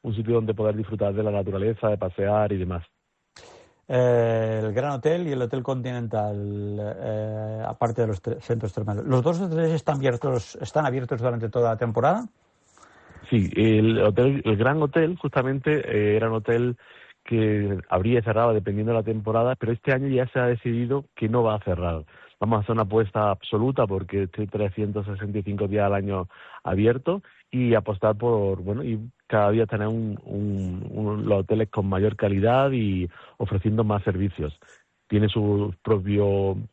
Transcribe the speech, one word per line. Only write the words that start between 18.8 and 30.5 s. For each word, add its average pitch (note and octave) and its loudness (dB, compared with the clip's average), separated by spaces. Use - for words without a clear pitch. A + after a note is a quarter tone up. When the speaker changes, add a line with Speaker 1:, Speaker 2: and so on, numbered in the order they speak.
Speaker 1:
de A2+ 2
la A2 0
temporada, A2+ 0
pero A2+ -2
este B2+ -2
año C3+ 0
ya B2+ 2
se - -4
ha B2 2
decidido A#2+ -2
que A2+ -2
no A#2+ 2
va A2 2
a G2+ -6
cerrar. E2+ -2
Vamos A2 2
a - 2
hacer G#2+ -2
una A2+ 2
apuesta G#2+ 2
absoluta A#2+ 0
porque F#2+ -2
esté G#2 -6
trescientos G2+ -4
sesenta G#2 -6
y G2+ -4
cinco G2+ -2
días G2+ 2
al G2+ 2
año G2 -2
abierto A#2+ 0
y B2 2
apostar G#2+ 2
por, G#2 0
bueno, G#2 -4
y A#2 -4
cada G#2 4
día A2+ 2
tener G#2 -2
un, A2 -4
un, G2 -4